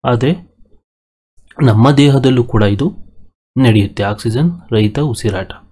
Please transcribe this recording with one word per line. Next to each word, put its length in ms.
ಆದ್ರೆ 280
ನಮ್ಮ 280
ದೇಹದಲ್ಲೂ 520
ಕೂಡ 200
ಇದು 280
ನಡೆಯುತ್ತೆ, 460
ಆಕ್ಸಿಜನ್ 480
ರಹಿತ 280
ಉಸಿರಾಟ. 520